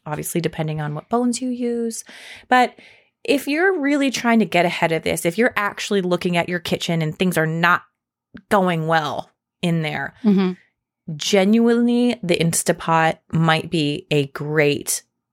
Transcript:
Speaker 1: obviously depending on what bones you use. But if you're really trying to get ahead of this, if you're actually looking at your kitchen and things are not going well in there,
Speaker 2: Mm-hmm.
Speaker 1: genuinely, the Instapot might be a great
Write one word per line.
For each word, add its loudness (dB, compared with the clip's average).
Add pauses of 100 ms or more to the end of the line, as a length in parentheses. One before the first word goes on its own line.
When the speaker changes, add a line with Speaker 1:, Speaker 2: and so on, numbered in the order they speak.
Speaker 1:
obviously -6
depending -4
on -6
what -12
bones 0
you -4
use. -4 (460)
But 4 (480)
if 0
you're 2
really 2
trying 2
to 4
get 2
ahead 0
of -2
this, -2
if -2
you're 2
actually -4
looking -2
at -2
your -4
kitchen -4
and -4
things 0
are 2
not 0 (680)
going 2
well -2 (320)
in 0
there, -6 (100)
Speaker 2:
Mm-hmm. 4 (640)
Speaker 1:
genuinely, 2
the 2
Instapot 0 (140)
might 2
be -2
a 2
great -2 (300)